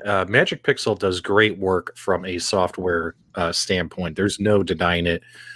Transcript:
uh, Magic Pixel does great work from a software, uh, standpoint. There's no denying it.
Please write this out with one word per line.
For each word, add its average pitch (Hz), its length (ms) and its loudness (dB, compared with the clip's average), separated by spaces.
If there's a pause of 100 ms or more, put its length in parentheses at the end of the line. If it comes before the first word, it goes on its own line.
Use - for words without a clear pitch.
uh, 98 220 0
Magic 123 360 0
Pixel 117 340 0
does 92 240 0
great 101 360 4
work 92 400 -2
from 92 280 -2
a 92 120 -6
software, 87 760 0 (200)
uh, 85 160 -2
standpoint. 87 640 -4
There's 95 240 0
no 101 240 4
denying 87 440 0
it. 85 160 0 (320)